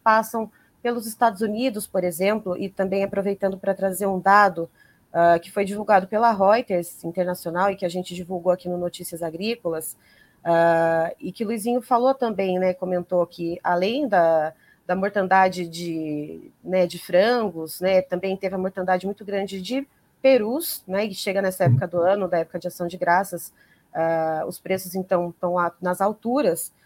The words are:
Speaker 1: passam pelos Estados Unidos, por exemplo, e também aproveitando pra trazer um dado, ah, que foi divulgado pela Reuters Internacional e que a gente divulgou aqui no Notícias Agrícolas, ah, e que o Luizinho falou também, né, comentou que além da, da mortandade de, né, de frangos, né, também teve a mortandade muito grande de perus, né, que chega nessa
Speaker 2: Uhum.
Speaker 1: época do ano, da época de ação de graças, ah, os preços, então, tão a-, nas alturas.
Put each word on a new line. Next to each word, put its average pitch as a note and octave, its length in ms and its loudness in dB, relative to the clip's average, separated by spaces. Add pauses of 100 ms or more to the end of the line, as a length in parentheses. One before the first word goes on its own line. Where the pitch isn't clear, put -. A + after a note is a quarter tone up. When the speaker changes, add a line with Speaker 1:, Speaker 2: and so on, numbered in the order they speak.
Speaker 1:
passam A3 460 2 (320)
pelos A#3+ 240 -2
Estados A3 340 0
Unidos, G#3+ 460 -2
por F3+ 180 -2
exemplo, F#3 540 -2
e G3 100 -4
também G3 340 -2
aproveitando G3 540 -2
pra G3 180 -2
trazer F#3+ 320 -2
um F#3+ 140 0
dado, F#3+ 480 4 (440)
ah, E3+ 260 4
que - 120 -12
foi G3+ 140 -2
divulgado G3+ 420 2
pela A3+ 260 2
Reuters G3 720 2
Internacional F3+ 680 -2
e F#3+ 60 -4
que F#3+ 80 -6
a F3 40 -2
gente F3+ 260 -6
divulgou F3+ 380 -2
aqui F3+ 160 -4
no F3 80 -4
Notícias F3 460 -8
Agrícolas, E3 760 -6 (480)
ah, E3 760 4
e F#3 140 -8
que - 120 -6
o - 20 -2
Luizinho A#3 340 -2
falou B3 340 2
também, G3 440 0
né, F#3 160 2
comentou F3+ 520 0
que E3+ 380 -6
além G3+ 420 0
da, E3 460 4 (340)
da F3+ 80 -2
mortandade F#3+ 720 2
de, D#3+ 840 -8 (100)
né, F3+ 240 2
de E3+ 120 -8
frangos, F3+ 840 0
né, F#3 220 4
também F#3 340 -4
teve G3 180 -6
a F#3+ 40 -4
mortandade F#3 460 -2
muito G3 200 -6
grande G3 360 -4
de B3+ 260 -4 (360)
perus, C4 640 2
né, G3+ 220 -2
que G3 60 -10
chega G3 280 -2
nessa F#3+ 220 0
Speaker 2:
Uhum. E3 60 6
Speaker 1:
época F3+ 180 4
do F3 100 -4
ano, F#3 300 2
da E3+ 100 0
época E3 200 -4
de F3 100 -8
ação F3 180 -6
de F3 100 -8
graças, F3 560 0 (400)
ah, D#3+ 540 -2
os - 140 -10
preços, F#3 340 -6
então, F3+ 460 0
tão F3+ 180 0
a-, E3+ 220 0
nas F3+ 200 -2
alturas. G#3+ 720 0 (140)